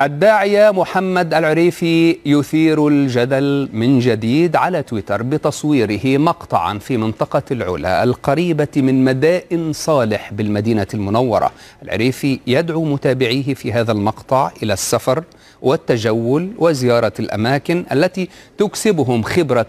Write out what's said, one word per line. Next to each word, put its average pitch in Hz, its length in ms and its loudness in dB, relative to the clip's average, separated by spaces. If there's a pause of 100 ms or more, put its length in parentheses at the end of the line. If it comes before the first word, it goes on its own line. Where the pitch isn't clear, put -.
الداعية 202 680 4
محمد 180 640 0
العريفي 165 920 2
يثير 151 600 2
الجدل 135 840 0
من 120 280 2
جديد 123 560 2
على 151 260 0
تويتر 104 400 -4
بتصويره 135 960 0
مقطعًا 104 600 -2
في 127 180 -4
منطقة 110 540 -2
العلا 90 540 -2
القريبة 147 720 0
من 131 280 2
مدائن 160 680 0
صالح 120 600 -2
بالمدينة 104 600 -2
المنورة. 107 580 0 (300)
العريفي 123 640 -4
يدعو 160 380 0
متابعيه 131 720 -2
في 123 180 -6
هذا 117 200 0
المقطع 120 580 -2 (120)
إلى 107 100 -2
السفر 127 520 -2 (380)
والتجول 127 960 0
وزيارة 120 600 2
الأماكن 139 720 -2
التي 180 360 -2 (300)
تكسبهم 147 640 0
خبرة 123 460 0